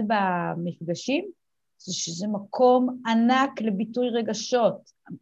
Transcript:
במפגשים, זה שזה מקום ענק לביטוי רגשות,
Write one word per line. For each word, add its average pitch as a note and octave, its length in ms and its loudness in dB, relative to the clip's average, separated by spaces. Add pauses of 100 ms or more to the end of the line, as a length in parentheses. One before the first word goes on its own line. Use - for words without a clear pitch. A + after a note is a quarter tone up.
במפגשים, F3 1200 -2 (460)
זה - 160 -10
שזה E3+ 340 -6
מקום B3+ 800 2
ענק B3 540 4
לביטוי A3 480 -2
רגשות, A3+ 840 0 (300)